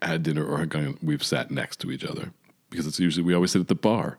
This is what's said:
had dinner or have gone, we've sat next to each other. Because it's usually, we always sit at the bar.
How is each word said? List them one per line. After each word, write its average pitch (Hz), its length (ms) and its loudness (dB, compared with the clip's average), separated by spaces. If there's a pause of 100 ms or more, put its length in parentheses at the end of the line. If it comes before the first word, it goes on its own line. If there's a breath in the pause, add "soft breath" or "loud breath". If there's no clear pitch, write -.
had 82 220 0
dinner 78 220 0
or 71 140 -2
have 78 120 -2
gone, 135 320 -2
we've 151 200 0
sat - 280 -2
next - 300 -6
to - 100 -4
each - 140 -6
other. - 280 -8 (380)
Because 82 160 -4
it's 76 120 -4
usually, 87 260 2
we 90 100 4
always 90 160 4
sit 95 100 4
at 87 80 0
the 98 60 4
bar. 107 440 0